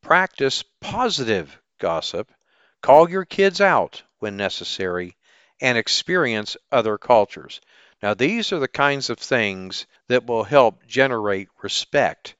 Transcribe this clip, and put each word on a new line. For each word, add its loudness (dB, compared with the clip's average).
Practice 0
positive -4
gossip. -6
Call 8
your -4
kids 0
out 0
when -6
necessary. -6
And 0
experience -2
other 0
cultures. 0
Now, 0
these -2
are -2
the -2
kinds -2
of -6
things -4
that 0
will -2
help 4
generate -2
respect -4